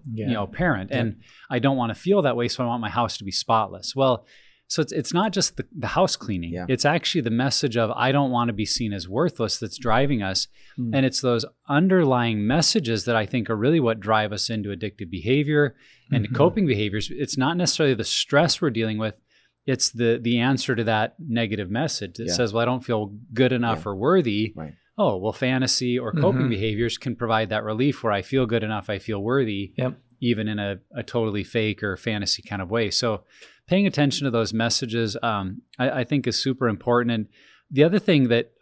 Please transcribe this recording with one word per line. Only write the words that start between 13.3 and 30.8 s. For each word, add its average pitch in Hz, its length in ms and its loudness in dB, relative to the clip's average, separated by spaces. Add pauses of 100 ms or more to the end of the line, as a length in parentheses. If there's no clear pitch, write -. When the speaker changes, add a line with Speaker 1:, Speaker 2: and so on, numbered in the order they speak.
Speaker 2:
are 113 60 0
really 135 240 4
what 113 200 2
drive 107 340 2
us - 160 -4
into 104 200 -4
addictive 98 400 -8
behavior 139 680 2 (360)
and 120 140 2
Speaker 1:
Mm-hmm. 120 100 -2
Speaker 2:
coping 180 300 4
behaviors. 104 460 0
It's 123 260 -4
not 139 200 2
necessarily 165 380 2
the 107 80 -2
stress - 580 0
we're 156 80 2
dealing 110 280 -2
with, 110 220 -4 (460)
it's 127 260 0
the, 117 300 2
the 117 180 2
answer 127 360 0
to 113 80 0
that 110 360 0
negative 113 520 -2
message 104 460 -4
that 113 100 -8
Speaker 3:
Yeah. 87 60 -2
Speaker 2:
says, 110 200 0
"Well, 113 80 2
I 117 40 2
don't 123 180 -2
feel 107 300 -2 (200)
good 123 180 4
enough 117 340 0
Speaker 3:
Yeah. 104 60 -4
Speaker 2:
or 101 40 -4
worthy." 110 600 0
Speaker 3:
Right. 78 180 -12 (240)
Speaker 2:
Oh, 143 200 2
well, 101 160 -2
fantasy 127 640 0
or 123 140 -4
coping 151 300 2
Speaker 1:
Mm-hmm. 131 80 2
Speaker 2:
behaviors 110 500 -2
can 120 160 -6
provide 110 340 0
that 107 140 -2
relief 117 400 0
where 110 100 2
I 98 80 0
feel 131 240 0
good 113 180 0
enough, 107 280 -4
I 101 80 -4
feel 101 240 -6
worthy, 107 520 -2
Speaker 1:
Yep. 127 220 -4 (240)
Speaker 2:
even 110 260 0
in 104 120 -4
a, 101 180 -4 (180)